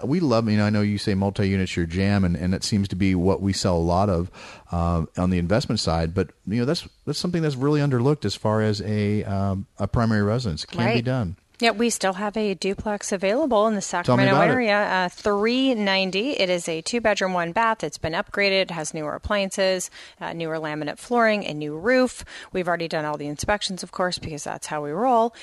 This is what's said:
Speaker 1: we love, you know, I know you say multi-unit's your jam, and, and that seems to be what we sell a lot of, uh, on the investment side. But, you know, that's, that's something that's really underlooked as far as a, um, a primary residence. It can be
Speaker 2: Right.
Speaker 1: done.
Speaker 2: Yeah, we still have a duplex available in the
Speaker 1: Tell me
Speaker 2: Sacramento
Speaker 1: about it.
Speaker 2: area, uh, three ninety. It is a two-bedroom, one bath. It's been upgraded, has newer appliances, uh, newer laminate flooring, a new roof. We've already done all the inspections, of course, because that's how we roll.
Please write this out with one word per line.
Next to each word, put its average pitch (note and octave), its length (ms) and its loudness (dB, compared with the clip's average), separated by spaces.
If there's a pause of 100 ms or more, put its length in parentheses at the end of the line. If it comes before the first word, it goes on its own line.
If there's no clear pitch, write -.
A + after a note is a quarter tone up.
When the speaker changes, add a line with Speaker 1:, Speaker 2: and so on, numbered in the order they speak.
Speaker 1:
we C#3+ 160 0
love, A#2 300 4
you G#2+ 80 4
know, G#2 80 4
I G#2 60 2
know G#2+ 100 2
you G#2 160 2
say G2+ 160 0
multi-unit's G2 640 0
your E2+ 80 2
jam, G2 380 2
and, F2 120 2
and F2+ 160 0
that F#2+ 120 -2
seems G2 240 0
to - 80 -6
be F#2+ 180 2
what F2+ 260 2
we F#2+ 140 0
sell F#2 240 0
a - 0 -
lot F2 320 2
of, F2 220 0 (400)
uh, E2+ 340 0 (140)
on F#2 100 2
the F#2 80 2
investment G#2 420 0
side. E2 360 -2
But, F#2+ 160 -2 (160)
you G#2 140 -2
know, A#2+ 40 0
that's, D#3+ 220 -4 (180)
that's D3 140 -4
something F3 240 -2
that's D3 120 0
really C#3+ 240 2
underlooked C#3 460 2
as G2+ 80 0
far A2 300 0
as G#2 180 0
a, G#2 440 0
um, G2 420 -2 (100)
a G2+ 100 -4
primary A2+ 360 2
residence. G#2 400 0
It - 80 -14
can F3+ 80 -4
be A#2 60 2
Speaker 2:
Right. A#2 200 2
Speaker 1:
done. A#2+ 300 -2 (240)
Speaker 2:
Yeah, A#3 120 2
we A3+ 180 0
still F#3+ 240 -2
have G3+ 240 -4
a G#3 160 0
duplex G3+ 580 -4
available G#3+ 540 2
in A3+ 80 2
the G3 80 -2
Speaker 1:
Tell F3 200 -4
me - 20 -4 (220)
Speaker 2:
Sacramento G3 100 4
Speaker 1:
about D#3 140 6
it. - 20 2
Speaker 2:
area, A3 260 2
uh, F#3 320 0
three A#3 640 0
ninety. G3 640 0
It F#3 120 2
is F3 180 -2
a D#3+ 140 -4
two-bedroom, G#3 500 0
one E3+ 180 -2
bath. A3+ 320 0
It's D3+ 140 -6
been D#3+ 160 -6
upgraded, F#3+ 560 0
has E3 240 -6
newer D3+ 220 -6
appliances, F#3+ 720 -2 (320)
uh, E3+ 120 -8
newer E3 260 -4
laminate D3+ 400 -6
flooring, A3 480 2
a D3+ 80 -6
new D3+ 200 -6
roof. B3 480 2 (300)
We've F3+ 140 -2
already E3+ 200 -2
done D#3 180 -2
all D3+ 120 -4
the D3 80 -8
inspections, F#3 560 -4
of F3+ 100 -12
course, F3+ 280 -2
because D3+ 240 -10
that's - 240 -8
how D3+ 160 -6
we D3 80 -6
roll. A#3 520 2